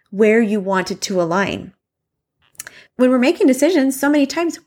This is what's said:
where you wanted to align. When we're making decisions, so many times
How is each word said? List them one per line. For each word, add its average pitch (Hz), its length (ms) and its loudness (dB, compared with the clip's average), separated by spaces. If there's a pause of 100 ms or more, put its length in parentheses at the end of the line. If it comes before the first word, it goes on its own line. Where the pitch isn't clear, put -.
(120)
where 214 300 2
you 214 180 0
wanted 185 420 -4
to 185 200 -4
align. 170 520 -4 (1200)
When 254 160 2
we're 254 80 2
making 339 260 2
decisions, 269 540 2
so 285 100 0
many 294 160 2
times 320 420 -4